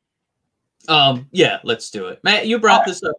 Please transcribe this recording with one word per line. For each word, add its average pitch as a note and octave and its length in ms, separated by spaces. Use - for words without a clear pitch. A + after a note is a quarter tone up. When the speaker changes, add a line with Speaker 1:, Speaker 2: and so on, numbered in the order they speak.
Speaker 1:
Um, C3+ 440
yeah, C#3 320
let's A2+ 260
do F#2 180
it. - 160
Matt, G#3 220
you A3+ 120
brought A3 140
Speaker 2:
All A#3 80
right. A3+ 80
Speaker 1:
this - 140
up D#3 160